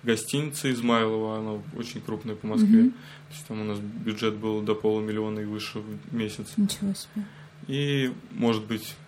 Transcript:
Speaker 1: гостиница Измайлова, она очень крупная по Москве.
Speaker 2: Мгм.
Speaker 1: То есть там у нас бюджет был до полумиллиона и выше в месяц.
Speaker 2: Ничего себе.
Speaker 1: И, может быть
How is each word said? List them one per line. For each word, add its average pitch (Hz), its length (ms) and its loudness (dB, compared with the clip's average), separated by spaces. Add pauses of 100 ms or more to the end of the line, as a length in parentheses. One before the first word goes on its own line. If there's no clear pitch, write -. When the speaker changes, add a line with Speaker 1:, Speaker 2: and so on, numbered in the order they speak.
Speaker 1:
гостиница 139 680 0
Измайлова, 110 680 2
она 107 200 -4 (180)
очень 117 220 -8
крупная - 360 -6
по - 120 -8
Москве. 220 360 8
Speaker 2:
Мгм. 254 80 6
Speaker 1:
То - 440 -18
есть - 120 -16
там 110 140 -6
у - 40 -4
нас 104 140 -2
бюджет 107 580 -2
был 107 240 0
до 107 120 2
полумиллиона 107 680 0
и 104 40 -4
выше 107 340 -6
в 107 360 -10
месяц. 107 320 -4 (100)
Speaker 2:
Ничего 202 360 0
себе. - 320 -8 (420)
Speaker 1:
И, 139 440 0 (200)
может 110 320 2
быть 110 320 -6 (120)